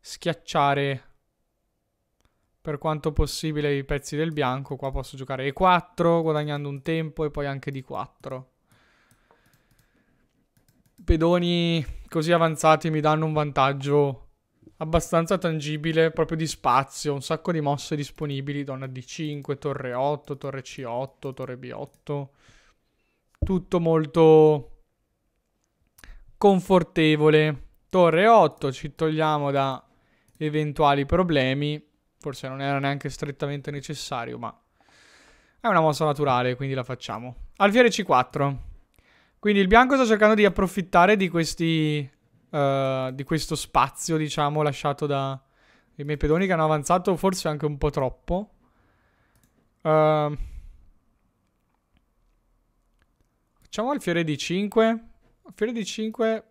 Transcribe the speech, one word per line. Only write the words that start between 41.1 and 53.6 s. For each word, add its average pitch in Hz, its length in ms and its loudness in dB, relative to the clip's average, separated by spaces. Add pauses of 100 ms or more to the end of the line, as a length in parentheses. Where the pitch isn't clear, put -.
di 190 140 0
questi, 156 800 0 (400)
eh, 135 640 -2
di 135 100 -12
questo 156 320 -4
spazio, - 600 0
diciamo, 151 440 -2
lasciato 143 440 -2
da 135 360 -4 (540)
i 147 80 -12
miei 147 140 -6
pedoni 160 280 2
che 185 80 0
hanno 160 120 2
avanzato 170 500 2
forse 185 320 -2
anche 151 180 -4
un 147 120 -4
po' 151 120 -2
troppo. 160 600 -4 (1300)
Ehm, 156 540 2 (3250)